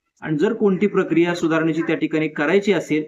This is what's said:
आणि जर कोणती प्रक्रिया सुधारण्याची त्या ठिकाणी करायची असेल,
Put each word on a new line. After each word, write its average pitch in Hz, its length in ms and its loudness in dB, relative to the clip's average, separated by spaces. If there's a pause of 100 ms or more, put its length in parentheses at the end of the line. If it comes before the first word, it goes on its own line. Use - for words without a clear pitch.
(200)
आणि 156 180 -2
जर 208 140 2
कोणती 202 340 2
प्रक्रिया 175 480 2
सुधारण्याची 160 480 0
त्या 160 140 -2
ठिकाणी 156 320 -2
करायची 180 440 0
असेल, 151 360 0